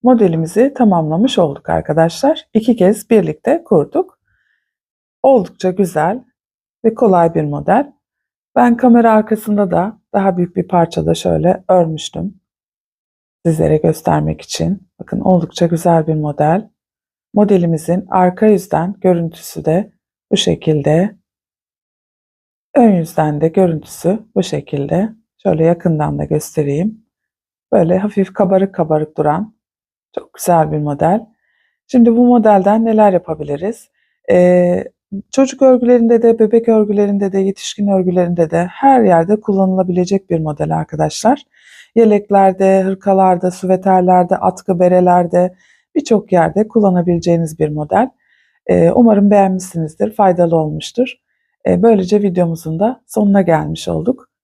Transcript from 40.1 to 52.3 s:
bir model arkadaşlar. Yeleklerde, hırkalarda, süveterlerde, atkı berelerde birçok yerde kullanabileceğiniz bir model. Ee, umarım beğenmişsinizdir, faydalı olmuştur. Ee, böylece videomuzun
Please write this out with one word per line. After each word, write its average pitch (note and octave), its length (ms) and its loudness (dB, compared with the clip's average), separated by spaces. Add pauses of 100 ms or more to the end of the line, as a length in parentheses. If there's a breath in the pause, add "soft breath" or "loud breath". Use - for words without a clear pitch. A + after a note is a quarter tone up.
bir E3+ 80 -2
model D#3 380 -4
arkadaşlar. D#3 680 -2 (520 soft breath)
Yeleklerde, G3 880 2
hırkalarda, F#3+ 680 0
süveterlerde, F#3 840 0
atkı F#3 440 -4
berelerde F3+ 760 2 (400 soft breath)
birçok A3 380 -2
yerde F3+ 360 0
kullanabileceğiniz F3 880 0
bir D#3 100 0
model. D3+ 420 -2 (560)
Ee, F3 240 2
umarım G3+ 400 4
beğenmişsinizdir, F#3 840 -2
faydalı F3 420 2
olmuştur. D#3 560 -4 (540)
Ee, F3+ 160 0
böylece G#3 400 2
videomuzun E3+ 580 -4